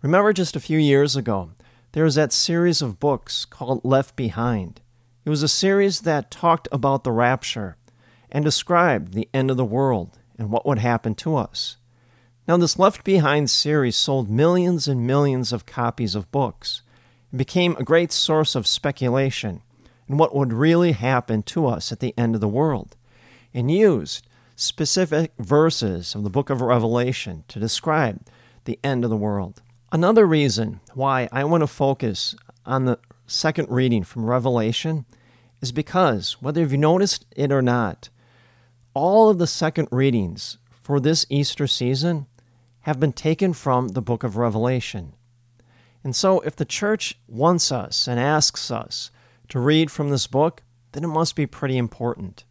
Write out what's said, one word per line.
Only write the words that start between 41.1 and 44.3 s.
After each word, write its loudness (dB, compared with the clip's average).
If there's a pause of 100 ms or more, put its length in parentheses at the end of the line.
Easter -2
season -2 (560)
have -2
been 2
taken 0
from 0
the -4
book -2
of -4